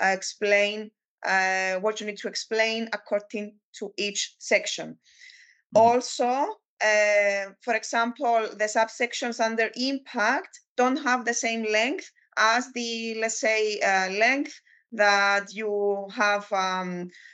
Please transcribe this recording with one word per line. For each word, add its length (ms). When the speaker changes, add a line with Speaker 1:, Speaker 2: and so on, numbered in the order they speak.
Speaker 1:
uh, 60
explain, 840
uh, 500
what 240
you 60
need 120
to 100
explain 680
according 600
to 180
each 420
section. 580
Speaker 2:
Mm-hmm. 20
Speaker 1:
Also, 800
uh, 720
for 140
example, 720
the 80
subsections 760
under 360
impact 840
don't 220
have 280
the 80
same 380
length 400
as 360
the, 460
let's 200
say, 400
uh, 320
length 420
that 600
you 600
have, 400
um, 560